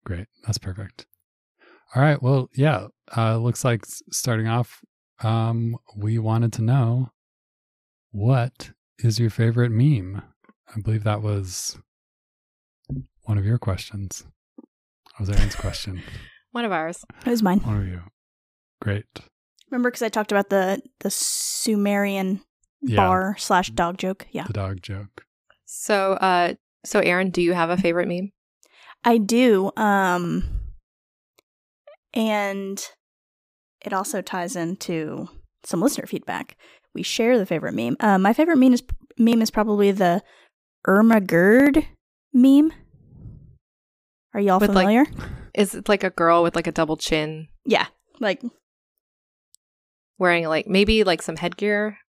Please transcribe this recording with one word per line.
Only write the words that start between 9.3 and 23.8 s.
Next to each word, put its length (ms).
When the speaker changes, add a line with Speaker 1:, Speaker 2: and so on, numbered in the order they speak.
Speaker 1:
favorite 400
meme? 520
I 60
believe 240
that 180
was 560
one 140
of 60
your 140
questions. 680
That 640
was 100
Aaron's 260
question. 460
Speaker 2:
<laughs> 260
One 140
of 60
ours. 300
Speaker 3:
It 60
was 120
mine. 180
Speaker 1:
One 180
of 80
you. 160
Great. 240
Speaker 3:
Remember, 200
'cause 120
I 80
talked 220
about 180
the, 320
the 100
Sumerian 1300
Speaker 1:
Yeah. 140
Speaker 3:
bar 420
slash 320
dog 260